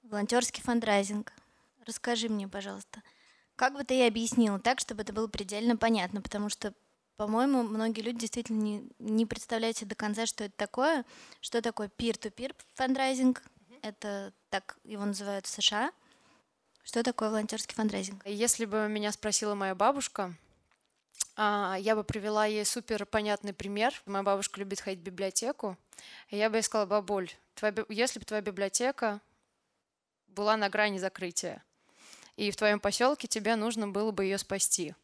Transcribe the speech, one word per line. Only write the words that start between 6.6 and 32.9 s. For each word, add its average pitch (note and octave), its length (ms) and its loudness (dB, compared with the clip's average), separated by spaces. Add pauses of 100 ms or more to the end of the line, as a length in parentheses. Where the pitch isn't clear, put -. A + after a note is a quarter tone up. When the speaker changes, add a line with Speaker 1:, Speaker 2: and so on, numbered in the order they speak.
Speaker 1:
по-моему, A#3+ 440 4
многие A3 400 0
люди A#3 200 -4
действительно A3+ 380 -2
не, G#3 380 -2
не A3 300 2
представляют A3+ 500 -2
себе G3+ 120 -10
до G#3 60 -8
конца, G#3+ 300 -2
что G#3+ 200 -6
это G3 100 -10
такое. C4 500 2 (360)
Что A#3 200 -2
такое A3 340 -4
peer-to-peer A#3 600 -4 (180)
фандрайзинг? C4 680 2
Speaker 2:
Мгм. - 400 -20
Speaker 1:
Это G3+ 500 -8 (160)
так - 340 -4
его G#3 220 -6
называют G3+ 400 -4
в - 40 -6
С - 120 -6
Ш - 140 4
А. C4 160 0 (920)
Что A#3 200 -2
такое A#3 260 0
волонтерский G#3+ 460 -2
фандрайзинг? G3 500 -2
Speaker 2:
Если A3 400 0
бы G#3+ 220 0
меня G#3+ 240 -2
спросила G#3 420 -2
моя G3 220 -2
бабушка, G#3 580 0 (1000)
а, G#3 420 2
я G#3+ 180 4
бы G#3+ 80 0
привела G#3+ 420 0
ей G#3+ 200 0
супер G#3+ 400 -2
понятный G#3 480 0
пример. G#3 540 -2
Моя G3 160 -2
бабушка G3 360 0
любит G3 200 -6
ходить F#3+ 220 -6
в - 20 -20
библиотеку. F#3+ 760 -4 (520)
И G3+ 80 -6
я G#3+ 120 4
бы G#3+ 60 -2
ей A3+ 80 2
сказала: G#3+ 240 0
"Бабуль, G3 420 0 (240)
твоя G#3+ 200 0
би-, G#3+ 160 -4
если A#3 280 0
бы - 80 -10
твоя G#3+ 160 -2
библиотека G3+ 760 -2 (1080)
была G#3 280 2
на G#3 140 2
грани G#3 300 2
закрытия, F3+ 640 -4 (760)
и G#3 140 0
в - 40 -6
твоем G#3 240 4
поселке A#3+ 480 2